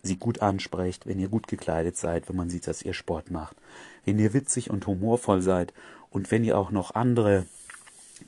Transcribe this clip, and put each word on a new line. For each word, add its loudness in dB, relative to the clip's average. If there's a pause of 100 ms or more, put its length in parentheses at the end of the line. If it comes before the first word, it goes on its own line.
sie -2
gut -2
ansprecht, -2
wenn -4
ihr 0
gut -2
gekleidet -2
seid, -2
wenn -6
man -2
sieht, -6
dass -6
ihr -6
Sport -6
macht, -8 (480)
wenn 2
ihr 4
witzig -2
und -4
humorvoll 2
seid 2 (380)
und -4
wenn 4
ihr 4
auch 0
noch -2
andere, 4 (800)